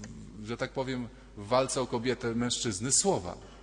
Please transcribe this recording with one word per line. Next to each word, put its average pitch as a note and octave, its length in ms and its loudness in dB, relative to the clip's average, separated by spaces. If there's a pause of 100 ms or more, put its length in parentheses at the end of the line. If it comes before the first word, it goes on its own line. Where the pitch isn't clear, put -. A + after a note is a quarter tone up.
(420)
w, G#2+ 40 -10
że A2+ 100 -4
tak B2+ 160 -4
powiem, B2+ 360 -4 (280)
w G#2 100 -10
walce B2+ 340 4
o B2 60 2
kobietę A#2 480 0
mężczyzny, A#2+ 580 0
słowa. G#2+ 440 4 (260)